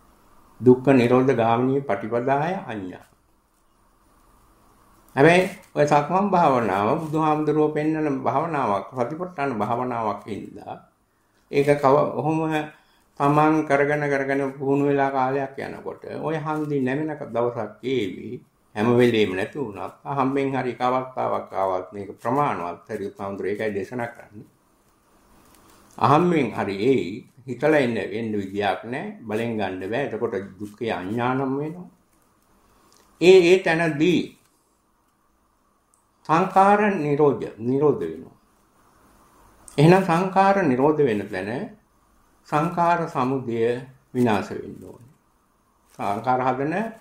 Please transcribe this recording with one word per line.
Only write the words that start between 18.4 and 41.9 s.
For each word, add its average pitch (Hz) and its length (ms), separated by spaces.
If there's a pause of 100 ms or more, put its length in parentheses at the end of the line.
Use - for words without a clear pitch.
හැම 107 180
වෙලෙම 117 400
නැති 98 260
වුණත් 95 420
අහම්බෙන් 139 520
හරි 127 180
එක 110 100
අවස්ථාවක් 123 720
ආවත් 92 360
මේක 101 260
ප්‍රමාණවත්. 117 720
හරි 104 220
හාමුදුරුවෝ 98 440
ඒකයි 107 220
දේශනා 120 320
කරන්නේ. - 420 (1500)
අහම්බෙන් 151 520
හරි 104 340
එයි. 110 260 (300)
හිතලා 143 400
එන්න, 120 160
එන්න 107 360
විදියක් 101 500
නැහැ. 156 360
බලෙන් 113 340
ගන්න 95 300
බෑ. 113 220
එතකොට 110 300 (180)
දුක්ඛේ 107 400
අඥානම් 120 600
වෙනවා. 160 360 (1300)
ඒ, 185 240
ඒ 180 140
තැනදී 165 600 (2000)
සංඛාර 190 520 (120)
නිරෝධ, 147 520 (120)
නිරෝධ 127 440
වෙනවා. 80 400 (1300)
එහෙනම් 175 280
සංඛාර 190 580
නිරෝධ 151 380
වෙන 110 260
තැන 98 260 (960)